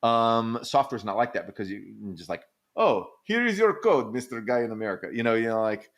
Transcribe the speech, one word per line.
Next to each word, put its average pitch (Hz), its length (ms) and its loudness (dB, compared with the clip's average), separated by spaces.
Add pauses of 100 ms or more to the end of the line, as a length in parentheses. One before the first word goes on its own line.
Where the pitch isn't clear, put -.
um, 113 600 2
software's 127 420 -2
not 101 120 -4
like 120 160 0
that 90 140 -4
because 98 220 -8
you, 98 140 -8 (180)
you're 101 140 -10
just 82 140 -18
like, - 140 -6 (340)
Oh, 123 300 2 (180)
here 226 180 0
is 220 140 0
your 208 220 4
code, 131 340 4
Mister 123 260 -6
Guy 120 220 0
in 117 100 -2
America. 107 400 -6
You 117 120 -4
know, 117 100 2
you 113 140 2
know, 113 140 0
like 110 360 -2